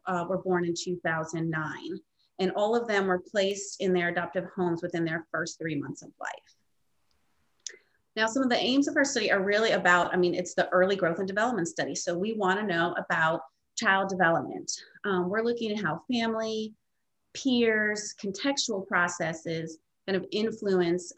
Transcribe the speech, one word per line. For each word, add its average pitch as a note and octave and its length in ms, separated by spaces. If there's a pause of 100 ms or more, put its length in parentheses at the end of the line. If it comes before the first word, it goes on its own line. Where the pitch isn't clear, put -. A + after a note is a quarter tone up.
uh, F3+ 220
were F#3 100
born F3 260
in E3+ 160
two F3+ 240
thousand D#3+ 460
nine. D#3 480 (400)
And F#3 140
all G#3+ 240
of A#3 100
them G3 220
were F3+ 200
placed G3 520
in F#3+ 120
their F3 180
adoptive F3 340 (120)
homes F3 260
within E3+ 220
their E3 280
first E3 260
three D#3 160
months - 280
of - 180
life. G#1 100 (1900)
Now, A3 100
some C4+ 160
of B3 80
the A#3+ 80
aims C4+ 300
of D#4 80
our C#4+ 80
study A#3 260
are G3 120
really G#3 280
about, F3+ 420
I F3+ 40
mean, F3+ 180
it's F3+ 180
the - 180
early F#3 260
growth F3 240
and F#3+ 80
development G3+ 400
study. C#3+ 260
So F3 240
we A3 140
wanna G3+ 320
know F3 340
about E3 440 (340)
child G3 320
development. E3+ 600 (340)
Um, F3+ 260
we're A3 140
looking A#3 260
at G#3+ 120
how D#3+ 200 (100)
family, A3 640 (600)
peers, A3 840
contextual G#3 680
processes E3 920 (280)
kind F#3+ 100
of F3+ 160
influence, F#3+ 840